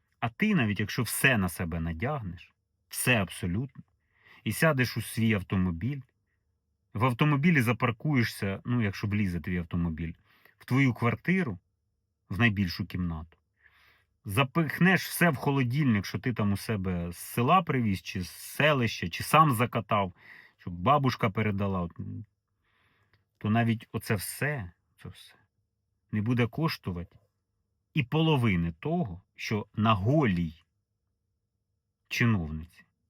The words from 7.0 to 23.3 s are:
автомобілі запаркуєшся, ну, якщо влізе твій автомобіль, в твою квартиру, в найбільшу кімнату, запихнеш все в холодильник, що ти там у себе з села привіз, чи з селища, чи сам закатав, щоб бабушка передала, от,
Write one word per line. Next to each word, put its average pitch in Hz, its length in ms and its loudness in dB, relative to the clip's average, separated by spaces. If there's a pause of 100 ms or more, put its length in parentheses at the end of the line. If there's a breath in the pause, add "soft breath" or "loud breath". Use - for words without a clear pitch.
автомобілі 147 560 4
запаркуєшся, 117 1040 -2
ну, 123 160 0
якщо 104 260 -2
влізе 95 320 -2
твій 90 180 -4
автомобіль, 85 560 -4 (500 soft breath)
в - 20 -20
твою 127 280 4
квартиру, 120 640 -2 (720)
в 92 100 -6
найбільшу 101 460 0
кімнату, 85 520 -6 (880 soft breath)
запихнеш 143 840 2
все - 220 2
в 139 60 2
холодильник, 131 680 2
що - 140 -8
ти 123 140 -2
там 104 180 0
у 98 60 0
себе 92 540 -4
з - 60 -14
села 160 460 2
привіз, 117 380 0
чи - 200 -8
з 87 80 -8
селища, 131 800 0
чи - 140 -10
сам 151 300 6
закатав, 110 600 0 (440 loud breath)
щоб 90 160 -12
бабушка 120 560 2
передала, 98 520 0
от, 85 100 -6 (1500)